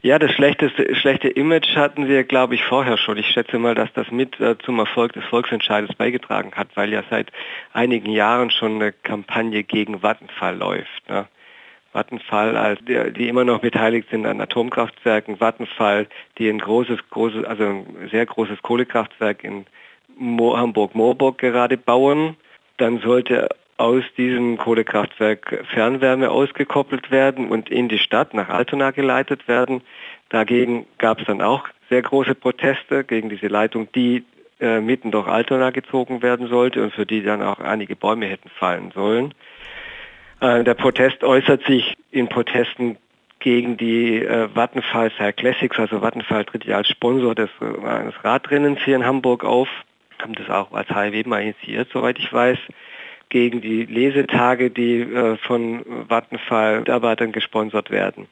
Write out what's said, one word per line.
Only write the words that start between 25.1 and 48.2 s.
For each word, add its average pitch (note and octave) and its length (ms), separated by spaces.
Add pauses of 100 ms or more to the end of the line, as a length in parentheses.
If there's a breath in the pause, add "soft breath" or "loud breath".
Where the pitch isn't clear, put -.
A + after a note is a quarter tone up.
Fernwärme C3 560
ausgekoppelt C#3 800
werden C3+ 380
und A2 200
in A#2+ 220
die G#2+ 80
Stadt - 340
nach A2 160
Altona C3+ 420
geleitet C3 580
werden. B2 340 (480 loud breath)
Dagegen A#2 560 (100)
gab's A2+ 300
dann G2+ 160
auch B2 220 (260)
sehr B2 100
große C3 340
Proteste C3+ 680
gegen A2+ 240
diese G#2 200
Leitung, G#2+ 460
die, B2 300 (360)
äh, A2+ 200
mitten A#2 300
durch G#2 180
Altona B2+ 420
gezogen B2+ 520
werden B2 260
sollte B2 340
und G#2+ 120
für G#2+ 100
die G#2+ 180
dann G#2 200
auch G2+ 180
einige G2+ 360
Bäume G#2+ 300
hätten F#2+ 220 (100)
fallen F2+ 360
sollen. A2+ 400 (1040 loud breath)
Äh, A#2+ 240
der A#2+ 100
Protest B2+ 480
äußert C3+ 440
sich C3 320 (120)
in A#2+ 180
Protesten A#2+ 680 (440)
gegen A#2+ 360
die, A#2 480
äh, A2+ 300
Vattenfall A#2 560
Fair G#2 240
Classics, B2 440
also G#2+ 220
Vattenfall A2 460
tritt - 180
ja G#2 140
als G#2 100
Sponsor B2 460
des, G#2+ 160 (100)
äh, A2+ 260
eines A#2 280 (100)